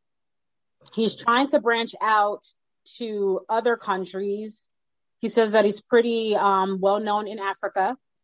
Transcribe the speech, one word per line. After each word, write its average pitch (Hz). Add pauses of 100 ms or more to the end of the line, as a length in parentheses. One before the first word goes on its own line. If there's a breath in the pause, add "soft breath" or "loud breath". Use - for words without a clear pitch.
(920)
He's 214
trying 254
to 294
branch 226
out 208 (520)
to 202
other 226
countries. 202 (520)
He 226
says 220
that 214
he's 202
pretty, 226
um, 196
well 196
known 208
in 214
Africa, 196 (280)